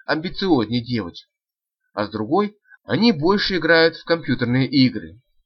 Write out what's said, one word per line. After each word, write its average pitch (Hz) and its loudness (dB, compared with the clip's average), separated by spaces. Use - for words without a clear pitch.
амбициознее 147 -2
девочек, 113 -8
а 104 -6
с - -10
другой – 151 -4
они 196 2
больше 185 0
играют 165 2
в - -20
компьютерные 131 0
игры, 113 0